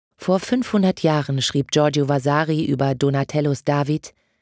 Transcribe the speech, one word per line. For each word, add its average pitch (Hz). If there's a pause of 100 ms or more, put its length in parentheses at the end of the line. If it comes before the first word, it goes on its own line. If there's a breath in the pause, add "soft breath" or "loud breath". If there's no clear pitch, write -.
(160)
Vor 185
fünfhundert 202
Jahren 143
schrieb 139
Giorgio 147
Vasari 147
über 139
Donatellos 139
David: 143 (280)